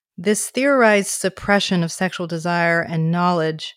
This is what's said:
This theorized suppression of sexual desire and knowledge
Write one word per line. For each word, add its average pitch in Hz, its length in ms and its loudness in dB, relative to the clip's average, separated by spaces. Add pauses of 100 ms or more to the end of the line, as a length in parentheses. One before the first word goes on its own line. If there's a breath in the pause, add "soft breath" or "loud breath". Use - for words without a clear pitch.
(160)
This 202 360 -2
theorized 240 580 4
suppression 196 720 0
of 165 100 -2
sexual 180 360 -4
desire 170 540 0
and 160 300 -2
knowledge 170 640 0